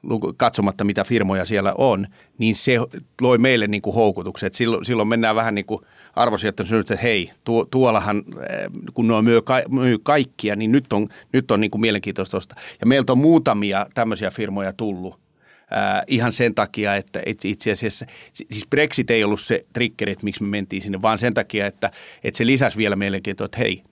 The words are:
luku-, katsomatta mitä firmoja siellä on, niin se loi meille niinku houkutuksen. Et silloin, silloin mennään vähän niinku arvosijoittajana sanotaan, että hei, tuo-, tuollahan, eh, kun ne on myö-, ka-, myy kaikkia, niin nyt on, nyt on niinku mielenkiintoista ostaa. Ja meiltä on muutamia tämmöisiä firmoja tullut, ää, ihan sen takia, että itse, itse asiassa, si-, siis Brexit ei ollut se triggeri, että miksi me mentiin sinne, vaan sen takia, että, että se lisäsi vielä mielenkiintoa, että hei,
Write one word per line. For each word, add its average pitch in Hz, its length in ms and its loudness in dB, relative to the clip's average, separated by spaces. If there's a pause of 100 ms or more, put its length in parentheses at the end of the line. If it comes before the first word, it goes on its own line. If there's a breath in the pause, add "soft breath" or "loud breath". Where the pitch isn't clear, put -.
luku-, 104 340 -4
katsomatta 104 460 0
mitä 101 200 0
firmoja 98 420 0
siellä 98 320 0
on, 104 300 2 (300 soft breath)
niin 110 180 2
se 127 220 0 (440)
loi 123 160 6
meille 117 300 4
niinku 104 240 -4
houkutuksen. 98 560 0
Et 95 60 -6
silloin, 113 320 -2
silloin 110 220 0
mennään 113 280 2
vähän 113 200 0
niinku 101 300 -6 (280 soft breath)
arvosijoittajana 107 560 0
sanotaan, 110 260 0
että 98 120 -6
hei, 101 240 0 (120)
tuo-, 117 280 0
tuollahan, 107 460 2
eh, - 520 -8 (240)
kun 117 140 0
ne 117 60 4
on 110 100 4
myö-, 117 180 6
ka-, 131 280 0
myy 127 340 2
kaikkia, 127 520 0
niin 107 160 0
nyt 135 220 2
on, 107 140 0 (260 loud breath)
nyt 131 180 2
on 104 100 4
niinku 107 160 -2
mielenkiintoista 101 600 -2
ostaa. - 200 -10 (240 loud breath)
Ja 113 60 2
meiltä 131 240 4
on 123 60 4
muutamia 107 760 4
tämmöisiä 113 380 -2
firmoja 98 420 -6
tullut, 95 460 -8 (520 soft breath)
ää, 101 360 0
ihan 117 260 0
sen 113 220 0
takia, 101 400 -2
että - 300 -6
itse, 104 240 -4
itse 107 220 -2
asiassa, 107 340 -6 (280 loud breath)
si-, - 180 -18
siis 107 180 -12
Brexit 143 420 0
ei 117 120 4
ollut 104 180 0
se - 320 -2
triggeri, 110 380 -4
että - 120 -10
miksi 104 200 -4
me 101 60 -4
mentiin 98 320 -6
sinne, 95 200 -8
vaan 110 180 0
sen 120 140 -2
takia, 107 320 -2
että, 101 260 -4 (320 loud breath)
että 117 140 -6
se 117 80 0
lisäsi 127 320 2
vielä 104 180 0
mielenkiintoa, 98 500 -4
että - 120 -10
hei, 107 240 -2 (100)